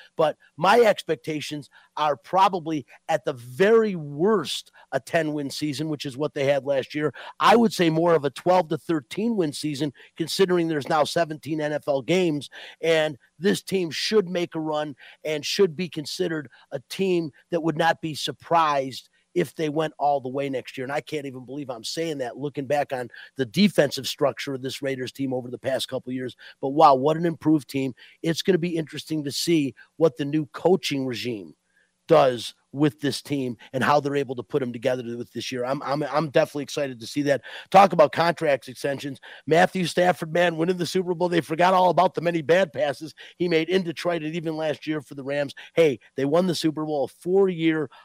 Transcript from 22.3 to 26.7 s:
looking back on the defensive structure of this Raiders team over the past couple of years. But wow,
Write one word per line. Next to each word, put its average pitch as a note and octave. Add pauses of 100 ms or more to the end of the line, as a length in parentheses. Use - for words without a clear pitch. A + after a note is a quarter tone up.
looking C#3
back D3
on B2 (280)
the C3+
defensive D3
structure C#3
of B2+
this C3
Raiders C3
team C3
over B2
the A#2
past B2
couple B2+
of B2+
years. B2+ (240)
But C#3
wow, D3